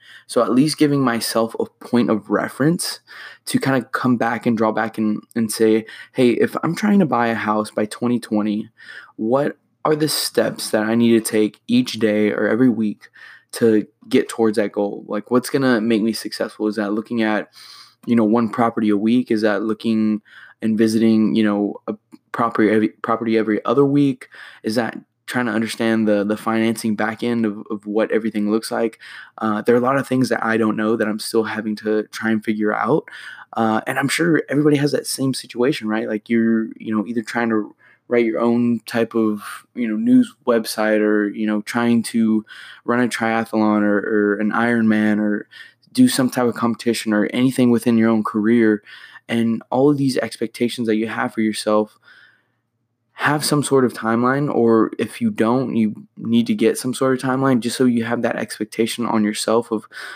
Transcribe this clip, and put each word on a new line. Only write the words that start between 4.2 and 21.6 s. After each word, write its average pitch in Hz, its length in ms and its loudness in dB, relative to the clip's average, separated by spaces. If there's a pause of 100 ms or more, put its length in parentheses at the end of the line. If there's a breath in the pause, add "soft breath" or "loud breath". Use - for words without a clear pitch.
and 117 120 2
draw 110 140 2
back 107 260 -2
and, 107 240 -2 (140)
and 113 160 -2
say, 110 340 2 (280 loud breath)
"Hey, 123 180 4
if - 320 0
I'm 165 120 -2
trying 208 240 2
to 180 60 4
buy 120 220 0
a 113 80 0
house 107 340 -2
by 110 160 -4
twenty 120 340 -2
twenty, 107 500 -4 (460 loud breath)
what 127 420 -2 (280)
are 156 100 2
the 151 140 0
steps - 640 -4
that 110 120 0
I 110 120 0
need 117 160 4
to 113 100 4
take 107 460 -2
each 123 260 0
day 107 380 0
or 107 160 0
every 117 220 4
week 107 400 -2 (420 loud breath)
to 107 360 2 (220)
get 113 180 2
towards 110 300 0
that 104 140 0
goal? 107 360 -4
Like, 107 220 -8
what's 123 220 0
gonna 131 280 2
make 110 220 2
me 113 100 0
successful? 107 560 -6
Is 107 100 -4
that 104 160 -4
looking 110 280 -4
at, 107 280 -2 (580 loud breath)
you 120 80 2
know, 113 100 4
one 113 240 2
property 113 400 0
a 104 80 2
week? 117 320 0
Is 110 140 0
that 104 180 -2
looking 110 600 -2 (380 loud breath)
and 110 160 0
visiting, 110 580 2
you 110 80 2
know, 104 320 0 (100)